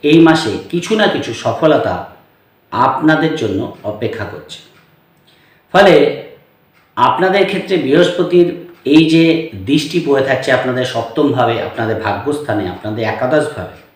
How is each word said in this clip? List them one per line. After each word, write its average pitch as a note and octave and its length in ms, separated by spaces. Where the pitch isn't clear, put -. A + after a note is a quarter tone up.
এই E3 160
মাসে D#3 240
কিছু F3 280
না G#3 60
কিছু - 160
সফলতা A#2+ 520
আপনাদের D3+ 720
জন্য G2+ 180
অপেক্ষা G#2 420
করছে। - 260
ফলে F#3 220
আপনাদের F#3 540
ক্ষেত্রে F#3+ 240
বৃহস্পতির E3+ 600
এই D#3+ 80
যে E3 100
দৃষ্টি D#3 360
পড়ে C#3 240
থাকছে C3 280
আপনাদের B2 360
সপ্তম C3 320
ভাবে, A#2 180
আপনাদের A2 380
ভাগ্যস্থানে, G#2 580
আপনাদের G#2+ 280
একাদশ C3+ 320
ভাবে - 220